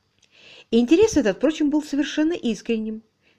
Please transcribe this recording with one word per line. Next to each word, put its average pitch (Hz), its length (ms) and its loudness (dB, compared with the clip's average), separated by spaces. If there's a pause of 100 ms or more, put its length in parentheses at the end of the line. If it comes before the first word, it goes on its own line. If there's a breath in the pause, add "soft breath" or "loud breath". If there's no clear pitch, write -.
(720 loud breath)
Интерес 311 460 4
этот, 208 200 2
впрочем, 302 340 0
был 294 120 0
совершенно 302 500 -2
искренним. 220 720 -6 (360)